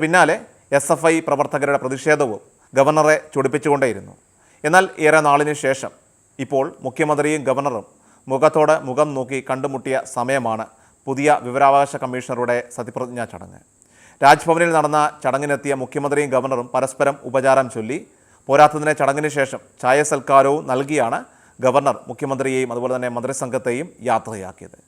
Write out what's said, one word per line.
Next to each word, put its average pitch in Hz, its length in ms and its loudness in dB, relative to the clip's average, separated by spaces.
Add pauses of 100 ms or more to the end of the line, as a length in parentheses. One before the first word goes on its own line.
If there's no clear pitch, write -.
പിന്നാലെ 165 320 4 (420)
എസ് 139 160 -2
എഫ് 151 180 0
ഐ 165 40 2 (120)
പ്രവർത്തകരുടെ 139 560 0
പ്രതിഷേധവും 135 580 -2 (360)
ഗവർണറെ 151 400 4 (160)
ചൊടിപ്പിച്ചുകൊണ്ടേയിരുന്നു. 131 800 -2 (540)
എന്നാൽ 185 180 4 (200)
ഏറെ 156 220 6
നാളിന് 147 260 2 (120)
ശേഷം 135 260 -4 (520)
ഇപ്പോൾ 135 220 -2 (200)
മുഖ്യമന്ത്രിയും 151 640 -2
ഗവർണറും 131 360 -4 (460)
മുഖത്തോട് 151 440 2 (120)
മുഖം 143 300 0
നോക്കി 131 220 -6 (100)
കണ്ടുമുട്ടിയ 131 460 -4 (200)
സമയമാണ് 117 500 -4 (420)
പുതിയ 139 220 0 (160)
വിവരാവകാശ 139 580 2
കമ്മീഷണറുടെ 123 540 -4 (180)
സത്യപ്രതിജ്ഞാ 123 560 -10
ചടങ്ങ്. 92 300 -20 (640)
രാജ്ഭവനിൽ 165 540 4
നടന്ന 151 220 2 (240)
ചടങ്ങിനെത്തിയ 139 580 -2
മുഖ്യമന്ത്രിയും 139 540 -4
ഗവർണറും 127 380 -2
പരസ്പരം 135 420 -2 (140)
ഉപചാരം 131 440 2
ചൊല്ലി, 117 240 -6 (500)
പോരാത്തതിന് 151 520 4
ചടങ്ങിന് 147 380 0
ശേഷം 135 220 -2 (220)
ചായ 131 180 4 (120)
സൽക്കാരവും 139 600 2
നൽകിയാണ് 135 480 -2 (460)
ഗവർണർ 135 300 2 (140)
മുഖ്യമന്ത്രിയെയും 131 640 -4
അതുപോലെ 123 220 -4
തന്നെ 123 200 -6
മന്ത്രിസംഘത്തെയും 123 720 -6 (220)
യാത്രയാക്കിയത്. 107 680 -6 (100)